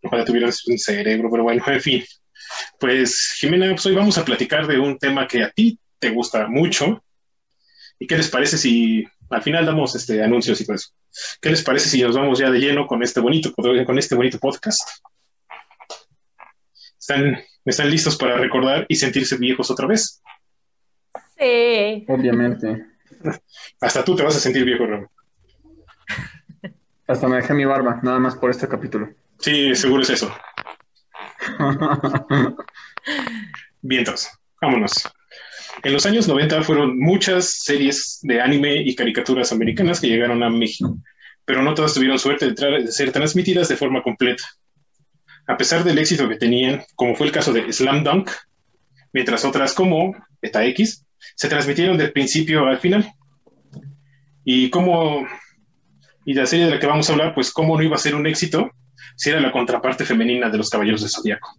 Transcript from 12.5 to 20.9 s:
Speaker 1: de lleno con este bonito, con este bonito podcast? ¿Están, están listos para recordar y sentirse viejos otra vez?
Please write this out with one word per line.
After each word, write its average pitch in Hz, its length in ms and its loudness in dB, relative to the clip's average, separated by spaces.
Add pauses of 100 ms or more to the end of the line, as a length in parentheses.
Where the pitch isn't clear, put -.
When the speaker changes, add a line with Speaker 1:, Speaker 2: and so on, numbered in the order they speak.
Speaker 1:
de 127 80 4
lleno 143 260 2
con 120 160 -2
este 123 200 0
bonito, 156 320 0
con 123 440 2
este 139 180 0
bonito 123 240 2
podcast? - 420 -2 (2250)
¿Están, 139 380 0 (260)
están 143 260 0
listos 156 280 0
para 127 180 0
recordar 131 540 0
y 156 80 0
sentirse 131 400 0
viejos 127 340 0
otra 131 160 -4
vez? - 340 -2 (1160)